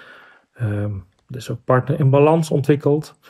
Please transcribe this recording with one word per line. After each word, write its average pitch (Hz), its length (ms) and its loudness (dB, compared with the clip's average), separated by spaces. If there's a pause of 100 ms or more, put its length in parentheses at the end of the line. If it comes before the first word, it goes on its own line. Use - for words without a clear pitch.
(520)
Ehm, 104 380 -4 (380)
er 127 80 -12
is 117 140 -12
ook 120 140 -10
Partner 127 360 0
in 135 100 2
Balans 156 400 4
ontwikkeld. 147 680 0 (120)